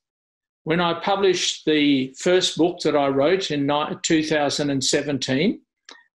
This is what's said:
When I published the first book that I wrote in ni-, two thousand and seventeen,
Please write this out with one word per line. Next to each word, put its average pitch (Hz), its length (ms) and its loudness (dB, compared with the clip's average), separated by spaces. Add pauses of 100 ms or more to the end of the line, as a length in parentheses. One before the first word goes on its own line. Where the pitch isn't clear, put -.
(640)
When 165 160 0
I 170 180 0
published 190 640 0
the 143 540 2
first 180 400 0
book 175 220 0
that 147 160 0
I 143 100 2
wrote 151 460 0
in 143 160 -2
ni-, 147 340 -2
two 160 220 2
thousand 147 460 -2
and 135 120 -2
seventeen, 143 800 -2 (580)